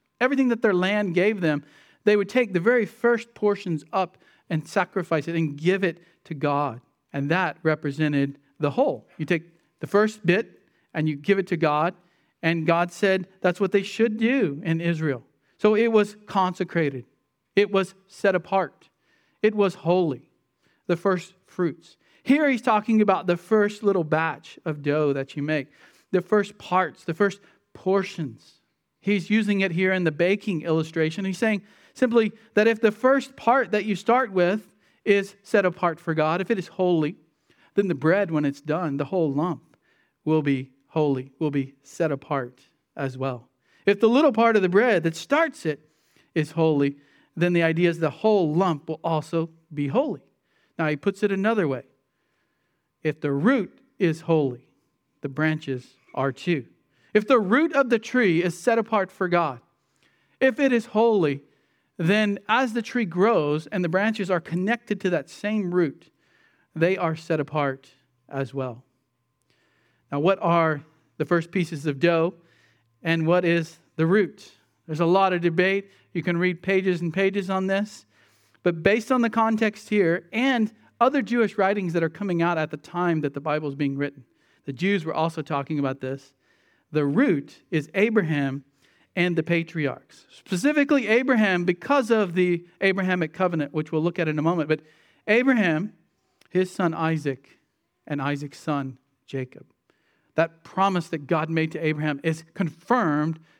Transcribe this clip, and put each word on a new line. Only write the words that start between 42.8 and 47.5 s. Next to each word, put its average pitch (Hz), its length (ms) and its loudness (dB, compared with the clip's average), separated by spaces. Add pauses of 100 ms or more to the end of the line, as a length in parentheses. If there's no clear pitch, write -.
as 131 220 -6
well. 127 300 -6 (380)
If 202 160 2
the 233 80 6
little 269 240 4
part 226 240 4
of 202 40 4
the 185 80 2
bread 202 340 2
that 160 120 0
starts - 500 -2
it 151 240 -6 (460)
is 151 160 -2
holy, 143 460 2 (400)
then 175 160 0